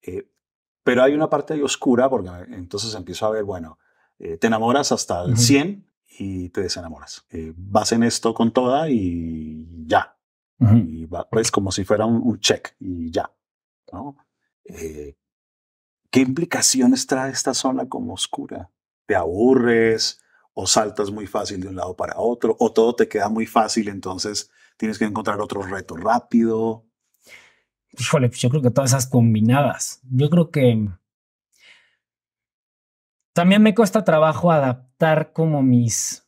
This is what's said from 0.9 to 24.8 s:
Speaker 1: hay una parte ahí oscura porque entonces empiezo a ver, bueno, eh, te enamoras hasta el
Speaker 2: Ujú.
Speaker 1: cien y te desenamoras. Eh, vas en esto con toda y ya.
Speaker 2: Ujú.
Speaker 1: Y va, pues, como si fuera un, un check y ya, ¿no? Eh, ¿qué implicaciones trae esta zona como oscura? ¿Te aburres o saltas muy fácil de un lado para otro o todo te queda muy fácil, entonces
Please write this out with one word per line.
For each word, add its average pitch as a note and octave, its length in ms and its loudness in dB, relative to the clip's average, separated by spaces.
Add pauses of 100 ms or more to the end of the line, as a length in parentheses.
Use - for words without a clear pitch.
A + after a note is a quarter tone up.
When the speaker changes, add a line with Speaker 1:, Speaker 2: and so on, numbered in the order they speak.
Speaker 1:
hay C#3+ 120 4
una D3+ 140 0
parte D3+ 260 -2
ahí D3 80 -2
oscura B2+ 460 2
porque G2+ 220 -2 (220)
entonces G2+ 420 -10
empiezo F#2 320 -8
a G#2+ 40 2
ver, A2 140 -4
bueno, F2 340 -10 (400)
eh, E2+ 180 -10
te - 100 0
enamoras A#2 460 0
hasta F#2 300 -4
el F#2 100 0
Speaker 2:
Ujú. A2+ 80 2
Speaker 1:
cien C#3 460 2 (320)
y F#2 320 -8
te G2+ 120 -4
desenamoras. E2+ 680 -10
Eh, D#2+ 260 -12
vas G2 360 0
en A#2 100 2
esto A2+ 320 0
con A2+ 180 2
toda C3 380 0
y E2 960 -4
ya. - 300 0 (420)
Speaker 2:
Ujú. A2+ 180 6
Speaker 1:
Y D#2+ 300 0
va, E2+ 220 -10
pues, A2+ 220 0
como G2 220 -2
si G2 120 -4
fuera G#2+ 220 0
un, A#2 160 2
un A2 180 0
check - 400 -2
y E2+ 300 -8
ya, - 220 -6 (600)
¿no? C#3 240 -14 (480)
Eh, D2 520 -14 (920)
¿qué C3 100 4
implicaciones C3 840 2
trae C3+ 240 -2
esta C3 240 -4
zona C3 340 -2
como G2 260 -10
oscura? - 560 -10 (360)
¿Te G2+ 100 0
aburres A2+ 1040 2 (340)
o G2+ 120 -6
saltas G#2 440 0
muy G#2+ 160 -10
fácil G2+ 340 -8
de F#2 80 -10
un F#2 80 -12
lado F2+ 200 -8
para - 220 -8
otro A2+ 400 -2
o A2 140 0
todo A#2 220 2
te A2 140 0
queda G#2 200 -4
muy A2 180 -4
fácil, G#2+ 420 0
entonces G2 640 -10 (300)